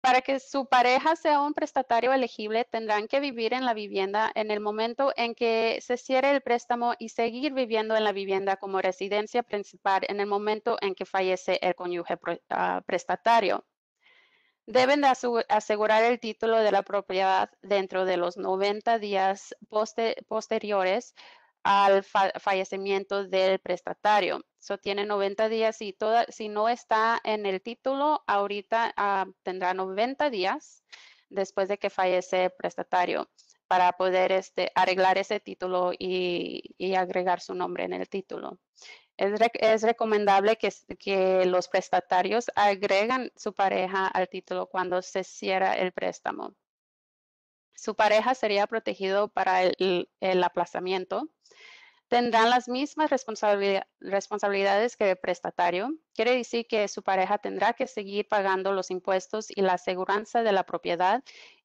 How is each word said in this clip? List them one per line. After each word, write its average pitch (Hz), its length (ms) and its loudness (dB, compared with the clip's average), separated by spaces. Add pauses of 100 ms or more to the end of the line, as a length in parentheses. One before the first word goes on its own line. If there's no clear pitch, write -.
Para 254 200 4
que 269 200 -2
su 269 240 -4
pareja 254 500 4
sea 294 240 2
un 294 140 -2
prestatario 262 580 0
elegible, 233 540 -2
tendrán 220 420 -2
que 277 140 0
vivir 233 320 -2
en 254 120 -2
la 240 80 0
vivienda 202 640 -2
en 214 160 -2
el 214 80 -2
momento 220 560 -2
en 233 180 -4
que 226 480 0
se 247 140 -4
cierre 262 360 0
el 277 100 2
préstamo 240 580 -2
y 226 100 -12
seguir 240 440 -4
viviendo 220 420 0
en 220 80 2
la 208 80 2
vivienda 196 460 -2
como 190 240 -4
residencia 202 600 -2
principal 196 680 -2
en 202 100 -4
el 202 80 -2
momento 208 540 -2
en 196 120 -2
que 185 120 -8
fallece 185 560 0
el 180 120 0
cónyuge 175 440 -6
pre-, - 320 -8
ah, 180 360 -2
prestatario. 190 800 0 (1000)
Deben 254 360 2
de 285 60 4
asu-, 247 400 0
asegurar 214 560 2
el 233 160 2
título 226 380 0
de 214 140 4
la 196 120 2
propiedad 190 680 0 (120)
dentro 190 420 0
de 185 140 0
los 175 180 -2
noventa 202 640 0
días 196 560 -2 (140)
poste-, 220 580 -2
posteriores 208 880 -2 (480)
al 196 400 6
fa-, 196 360 0
fallecimiento 196 880 -2
del 190 340 2
prestatario. 180 840 -2 (140)
So, - 180 -8
tiene 202 280 -4
noventa 202 440 0
días 220 320 -2
y 202 100 -10
toda, 220 380 0
si - 180 -10
no 208 220 -2
está 226 560 0
en 214 200 -2
el 190 160 -2
título, 277 680 -2
ahorita, 202 680 -2
ah, 196 300 0 (180)
tendrá 185 300 -2
noventa 208 560 -2
días 214 560 -6 (420)
después 190 400 -2
de 202 100 -2
que 202 120 -4
fallece 185 560 0
el 180 60 0
prestatario 180 760 -4 (380)
para 180 240 4
poder, 185 400 2
este, 190 440 -2
arreglar 185 420 4
ese 208 240 -2
título 180 500 -2
y, 180 840 -4
y 185 180 -2
agregar 180 460 0
su - 120 -12
nombre 180 300 -4
en 180 80 -4
el 180 160 -6
título. 185 520 -10 (580)
Es 202 220 -2
rec-, 233 220 2
es 220 220 4
recomendable 214 720 2
que 214 100 -2
s-, - 180 -8 (120)
que 185 480 2
los 180 220 2
prestatarios 190 880 0
agregan 202 800 2
su - 180 -8
pareja 190 540 0
al 185 220 -2
título 185 380 -8
cuando 185 340 -2
se 185 240 -6
cierra 190 480 -2
el 185 180 -2
préstamo. - 640 -6 (1200)
Su 214 200 -8
pareja 214 380 4
sería 208 320 2
protegido 202 640 -2
para 185 360 2
el, 185 140 2
el, 180 320 0 (120)
el 190 220 2
aplazamiento. 185 840 -2 (800)
Tendrán 233 440 4
las 247 160 2
mismas 285 420 -2
responsabilidad-, 202 800 0 (120)
responsabilidades 196 960 0
que 202 140 2
el 185 60 0
prestatario. 180 800 -2 (180)
Quiere 240 220 0
decir 233 320 -4
que 208 200 0
su - 140 -10
pareja 190 380 0
tendrá 196 340 -2
que 247 140 -4
seguir 202 400 -6
pagando 190 440 0
los 190 200 -2
impuestos 190 580 -4
y - 120 -4
la 185 120 4
aseguranza 190 680 -2
de 220 80 2
la 190 120 2
propiedad 180 600 0 (420)